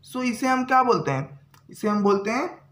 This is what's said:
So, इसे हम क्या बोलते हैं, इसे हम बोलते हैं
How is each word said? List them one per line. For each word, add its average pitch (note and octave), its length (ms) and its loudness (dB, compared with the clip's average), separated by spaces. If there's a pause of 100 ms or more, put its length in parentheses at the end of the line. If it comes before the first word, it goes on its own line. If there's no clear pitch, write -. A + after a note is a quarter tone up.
(140)
So, B3+ 100 -4
इसे B3 240 -2
हम C4 180 0
क्या C4 180 4
बोलते F#3 280 2
हैं, C3+ 280 -6 (300)
इसे - 180 -6
हम G#3 160 0
बोलते G3+ 280 2
हैं C#4+ 260 -4 (140)